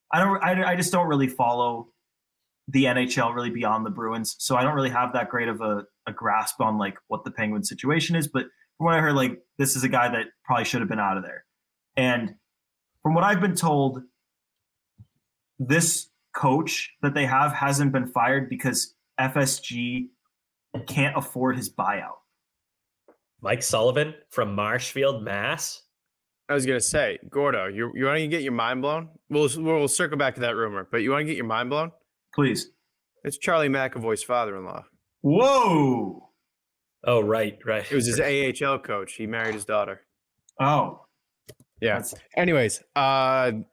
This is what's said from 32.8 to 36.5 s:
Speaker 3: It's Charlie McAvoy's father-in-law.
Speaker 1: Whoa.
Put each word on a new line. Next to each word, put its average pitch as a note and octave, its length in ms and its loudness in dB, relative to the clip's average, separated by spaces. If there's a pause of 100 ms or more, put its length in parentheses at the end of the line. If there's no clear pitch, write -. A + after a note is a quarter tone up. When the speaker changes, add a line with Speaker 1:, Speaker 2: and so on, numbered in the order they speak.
Speaker 3:
It's - 140 -8
Charlie D#3+ 320 2
McAvoy's B2+ 540 -2
father-in-law. G2+ 600 -4 (380)
Speaker 1:
Whoa. D#3 1080 4 (720)